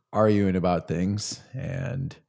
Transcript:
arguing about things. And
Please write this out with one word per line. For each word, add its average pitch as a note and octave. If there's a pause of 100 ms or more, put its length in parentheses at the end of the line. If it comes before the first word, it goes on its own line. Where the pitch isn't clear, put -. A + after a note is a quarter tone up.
(120)
arguing G#2
about F2
things. F#2 (140)
And F#2 (120)